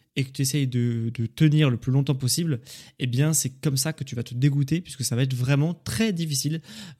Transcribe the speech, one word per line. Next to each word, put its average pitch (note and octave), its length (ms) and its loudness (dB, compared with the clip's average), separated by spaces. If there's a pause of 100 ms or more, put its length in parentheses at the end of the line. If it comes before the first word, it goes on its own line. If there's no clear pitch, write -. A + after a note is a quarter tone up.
(180)
et C3+ 60 0
que C3 80 -6
tu C#3 120 -2
essayes C#3 220 0
de, A#2+ 480 0
de A2+ 120 -2
tenir D3+ 440 4
le A#2+ 60 2
plus - 160 -2
longtemps C#3 240 2
possible, C3+ 460 -2 (380)
eh C#3+ 60 -2
bien, C3+ 280 2
c'est C3+ 160 0
comme C#3 260 -2
ça D#3 160 -2
que C#3 140 -8
tu A#2+ 100 -10
vas A#2+ 80 -4
te - 100 -10
dégoûter C#3+ 460 2
puisque - 240 -10
ça A2+ 140 -2
va C3 60 2
être C3+ 100 0
vraiment C#3 400 0
très A3 400 -2
difficile, D#3 480 -4 (380)